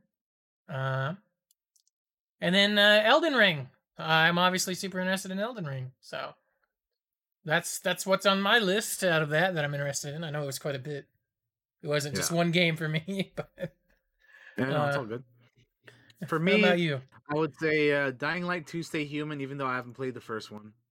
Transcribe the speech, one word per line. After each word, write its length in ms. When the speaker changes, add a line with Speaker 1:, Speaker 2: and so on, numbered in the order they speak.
Speaker 1:
Uh, 460
and 120
then, 260
uh, 260
Elden 300
Ring. 340
I'm 420
obviously 360
super 240
interested 320
in 80
Elden 280
Ring, 340
so 340
that's, 340
that's 260
what's 220
on 160
my 160
list 460
out 180
of 60
that 260
that 100
I'm 80
interested 420
in. 100
I 60
know 120
it 40
was 120
quite 160
a 60
bit. 280
It 60
wasn't 280
just 160
Speaker 2:
Yeah. 60
Speaker 1:
one 120
game 240
for 140
me, 440
<laughs> 40
but, 400
Speaker 2:
Yeah, 80
no, 220
it's 100
Speaker 1:
uh, 40
Speaker 2:
all 60
good. 160
For 120
Speaker 1:
how 60
Speaker 2:
me, 200
Speaker 1:
about 140
you? 240
Speaker 2:
I 40
would 220
say, 360
uh, 200
Dying 320
Light 220
two 160
Stay 220
Human, 380
even 160
though 80
I 100
haven't 160
played 220
the 60
first 300
one. 220